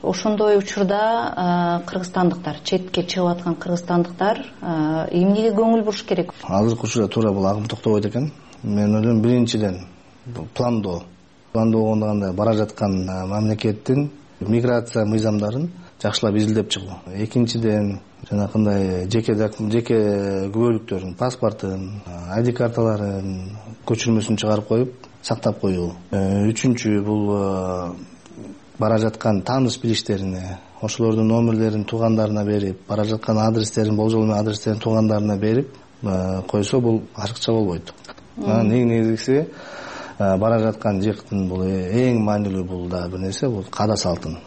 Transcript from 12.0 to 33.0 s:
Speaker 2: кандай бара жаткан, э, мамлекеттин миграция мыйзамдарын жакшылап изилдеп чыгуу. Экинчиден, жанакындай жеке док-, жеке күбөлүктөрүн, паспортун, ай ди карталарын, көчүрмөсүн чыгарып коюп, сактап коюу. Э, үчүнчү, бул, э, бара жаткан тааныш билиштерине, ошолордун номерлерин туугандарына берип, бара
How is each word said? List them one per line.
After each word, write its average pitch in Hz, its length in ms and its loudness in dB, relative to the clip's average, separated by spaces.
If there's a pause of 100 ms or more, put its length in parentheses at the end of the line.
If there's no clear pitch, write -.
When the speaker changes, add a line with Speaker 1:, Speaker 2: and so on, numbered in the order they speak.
Speaker 2:
кандай 101 260 -2
бара 107 220 2
жаткан, 101 520 0
э, 92 200 -6
мамлекеттин 107 840 0 (300)
миграция 117 640 2
мыйзамдарын 110 680 0 (320)
жакшылап 104 340 0
изилдеп 107 320 2
чыгуу. 95 300 -8 (160)
Экинчиден, 107 840 0 (300)
жанакындай 98 800 0
жеке 110 240 2
док-, 104 220 0 (140)
жеке 101 800 2
күбөлүктөрүн, 107 640 0
паспортун, 101 840 -4 (280)
ай 110 120 0
ди 120 100 2
карталарын, 104 1040 -2 (300)
көчүрмөсүн 110 500 0
чыгарып 107 320 0
коюп, 123 220 2 (320)
сактап 110 380 -2
коюу. 90 320 -2 (180)
Э, 98 380 2
үчүнчү, 110 560 0
бул, 104 320 0
э, 92 560 -2 (840)
бара 110 200 2
жаткан 110 440 0
тааныш 127 380 0
билиштерине, 95 800 -2 (240)
ошолордун 110 460 2
номерлерин 110 560 2
туугандарына 110 600 2
берип, 101 440 0
бара 104 160 0